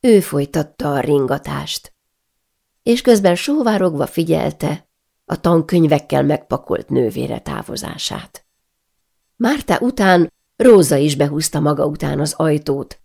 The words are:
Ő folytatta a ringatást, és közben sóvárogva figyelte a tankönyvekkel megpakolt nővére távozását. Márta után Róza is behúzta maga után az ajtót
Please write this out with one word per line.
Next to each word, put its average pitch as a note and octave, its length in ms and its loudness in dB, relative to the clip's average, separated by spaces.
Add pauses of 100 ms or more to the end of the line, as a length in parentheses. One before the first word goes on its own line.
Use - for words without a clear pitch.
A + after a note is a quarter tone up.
Ő A3 200 6
folytatta D3 720 -4
a C#3 80 -2
ringatást, C#3+ 920 -4 (880)
és A#3+ 180 0
közben G3+ 340 4
sóvárogva F#3+ 720 0
figyelte D#3 840 -4 (360)
a - 160 -8
tankönyvekkel D#3+ 840 2
megpakolt - 680 -4
nővére B2+ 500 -4
távozását. - 1080 -12 (920)
Márta B3 440 -2
után F#3 520 2 (240)
Róza F#3+ 400 6
is D3 200 0
behúzta D3+ 440 -2
maga D3 260 0
után D3 340 -4
az D3+ 120 -4
ajtót D3+ 720 -4